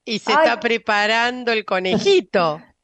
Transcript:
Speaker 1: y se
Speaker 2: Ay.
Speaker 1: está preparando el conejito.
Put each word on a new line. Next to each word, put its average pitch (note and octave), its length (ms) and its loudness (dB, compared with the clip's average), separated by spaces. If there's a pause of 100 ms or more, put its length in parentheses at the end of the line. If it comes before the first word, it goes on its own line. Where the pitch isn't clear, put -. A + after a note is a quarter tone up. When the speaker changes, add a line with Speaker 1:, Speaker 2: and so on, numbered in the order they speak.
Speaker 1:
y A3 140 -6
se - 140 -4
Speaker 2:
Ay. C#4+ 120 2
Speaker 1:
está A#3 160 0
preparando A3+ 880 -2
el A3 140 -2
conejito. F#3 960 0 (240)